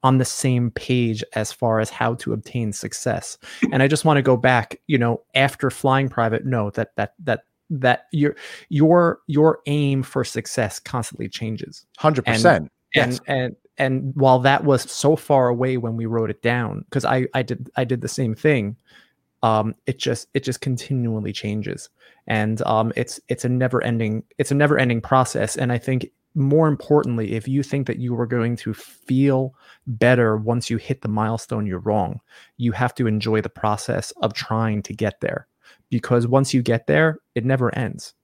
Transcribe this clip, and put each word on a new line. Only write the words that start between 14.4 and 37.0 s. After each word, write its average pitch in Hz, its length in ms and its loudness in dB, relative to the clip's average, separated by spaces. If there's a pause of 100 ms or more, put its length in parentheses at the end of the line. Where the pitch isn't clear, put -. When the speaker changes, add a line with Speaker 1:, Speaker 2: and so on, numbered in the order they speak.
Speaker 1:
was 135 260 2
so 151 240 2
far 135 320 2
away 127 300 0
when 113 180 -4
we 113 100 -4
wrote 113 240 -2
it 107 120 -8
down, 117 500 -2
'cause 135 140 -2
I, 127 280 0
I 131 80 0
did, 123 360 -8
I 131 80 0
did 120 160 -4
the 123 80 -6
same 113 260 -4
thing. 117 400 0 (680)
Um, 110 320 2 (140)
it 127 120 -4
just, - 340 -4
it 139 100 -2
just 127 160 -6
continually 117 720 -4
changes. 104 580 -6 (380)
And, 107 360 0
um, 110 340 2
it's, - 320 -6
it's - 160 -4
a 123 40 0
never 127 320 0
ending, 113 420 -2 (140)
it's 135 140 0
a 143 40 0
never 147 220 6
ending 123 220 2
process. 123 560 0
And 127 160 0
I 120 60 0
think 127 340 -4 (240)
more 147 320 4
importantly, 123 680 0
if 110 140 -4
you 135 160 0
think 139 240 -4
that - 120 -4
you 120 200 -4
are 120 60 0
going 117 320 0
to 113 160 -6
feel 131 800 0 (320)
better 120 520 2
once 117 320 -2
you 117 80 -2
hit - 240 -6
the - 60 -6
milestone, 107 580 -2
you're 90 140 -4
wrong. 104 400 -2 (380)
You 120 140 -2
have 123 240 -2
to 123 120 -2
enjoy 110 340 0
the - 80 -6
process - 640 -4 (100)
of 104 120 -2
trying 110 500 -2
to - 100 -10
get 107 280 -4
there, - 260 -6 (440)
because 120 340 0
once 131 260 2
you 127 120 2
get 117 240 -2
there, 156 320 2 (160)